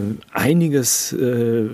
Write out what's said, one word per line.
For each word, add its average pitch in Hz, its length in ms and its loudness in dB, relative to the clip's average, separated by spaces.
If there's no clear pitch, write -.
einiges, 143 840 0
äh, 117 600 0